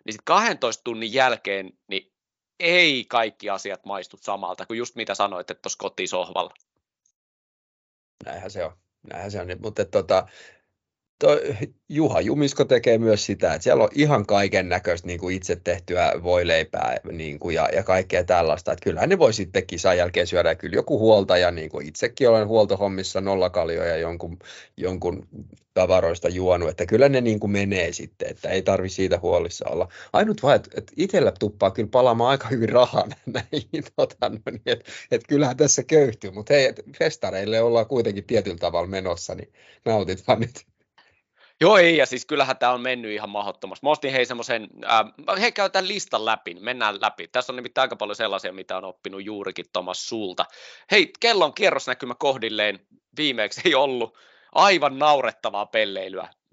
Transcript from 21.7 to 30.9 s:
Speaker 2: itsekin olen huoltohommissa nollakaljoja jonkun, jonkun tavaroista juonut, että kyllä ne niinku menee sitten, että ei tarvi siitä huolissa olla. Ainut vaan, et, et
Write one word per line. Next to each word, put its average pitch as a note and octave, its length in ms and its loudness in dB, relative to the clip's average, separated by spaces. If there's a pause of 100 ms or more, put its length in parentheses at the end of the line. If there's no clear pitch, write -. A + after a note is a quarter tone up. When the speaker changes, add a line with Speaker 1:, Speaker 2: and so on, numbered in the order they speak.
Speaker 2:
itsekin A#2+ 480 0
olen A2 200 4
huoltohommissa G2 720 0
nollakaljoja F2 760 0
jonkun, E2+ 420 -6 (380)
jonkun F2+ 520 -4 (460)
tavaroista F2+ 540 2
juonut, F2+ 400 0
että E2+ 180 -4
kyllä B2 220 6
ne C3 120 2
niinku G#2+ 280 0
menee G2 440 -2
sitten, - 380 -10
että - 180 -8
ei F#2 140 0
tarvi F#2+ 260 2
siitä F#2 340 0
huolissa F2 460 -2
olla. F2+ 200 -2 (240)
Ainut G#3+ 300 2
vaan, C3 140 6
et, - 180 -4
et - 220 -10